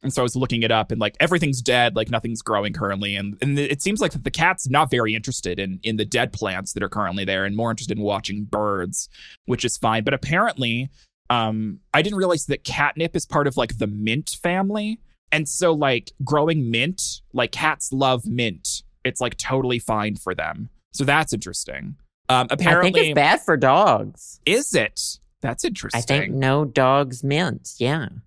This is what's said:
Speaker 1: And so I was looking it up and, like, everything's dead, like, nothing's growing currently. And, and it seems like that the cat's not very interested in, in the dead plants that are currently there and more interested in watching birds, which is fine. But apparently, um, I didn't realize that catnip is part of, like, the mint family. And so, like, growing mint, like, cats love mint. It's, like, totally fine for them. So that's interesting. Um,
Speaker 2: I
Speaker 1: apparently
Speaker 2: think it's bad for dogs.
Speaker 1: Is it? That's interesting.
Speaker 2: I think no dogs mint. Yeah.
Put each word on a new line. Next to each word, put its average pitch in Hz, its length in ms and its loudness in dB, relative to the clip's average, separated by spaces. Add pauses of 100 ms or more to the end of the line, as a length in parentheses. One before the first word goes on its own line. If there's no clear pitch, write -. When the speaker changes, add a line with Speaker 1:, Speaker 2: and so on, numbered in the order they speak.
Speaker 1:
And 135 100 -4
so 135 80 0
I - 20 4
was 120 120 0
looking 120 280 0
it 113 80 2
up 110 200 2
and, 113 80 -4
like, 104 220 0
everything's 147 400 2
dead, 120 340 4
like, 110 140 0
nothing's 117 320 -2
growing 101 320 0
currently. 98 420 -2
And, 101 260 -6
and 139 160 0
it 143 240 -2
seems 208 200 0
like 180 100 2
that 139 140 -8
the 139 60 -2
cat's 170 380 0
not 143 220 4
very 113 240 2
interested 110 420 -4
in, 95 260 -4
in 110 120 -2
the 107 100 0
dead 120 280 0
plants 98 400 -4
that - 100 -4
are 98 60 -4
currently 98 340 -2
there 95 220 0
and 101 100 -2
more 113 160 0
interested - 260 -4
in 104 60 -4
watching 101 400 -2
birds, 101 640 -2 (380)
which - 180 -2
is 120 140 -2
fine. 113 260 2
But 139 100 2
apparently, 135 760 0 (400)
um, 110 520 0 (120)
I 151 80 6
didn't 202 160 0
realize 180 280 2
that 139 180 -2
catnip 147 540 -2
is - 80 -4
part 143 220 2
of, 123 100 -2
like, 113 220 -2
the 110 80 0
mint 107 540 -2
family. 202 580 0 (300)
And 156 200 0
so, 170 240 2
like, 135 400 0 (100)
growing 147 480 2
mint, 135 480 -2 (140)
like, 123 180 0
cats - 400 -2
love 131 340 2
mint. 117 560 -4 (220)
It's, - 160 -4
like, 123 160 -2
totally 131 440 0
fine 107 360 -2
for 92 180 -6
them. 82 360 -6 (240)
So - 100 -2
that's 147 300 2
interesting. 90 640 -8 (320)
Um, 127 200 4
Speaker 2:
I - 60 0
Speaker 1:
apparently 175 380 4
Speaker 2:
think 269 160 4
it's 147 60 -2
bad 151 260 4
for 165 160 2
dogs. 131 880 2
Speaker 1:
Is 160 260 2
it? - 460 -2 (220)
That's - 240 -4
interesting. - 340 -4
Speaker 2:
I - 20 -2
think 139 320 0
no 135 320 2
dogs 131 580 2
mint. 143 540 -2
Yeah. 131 300 0 (200)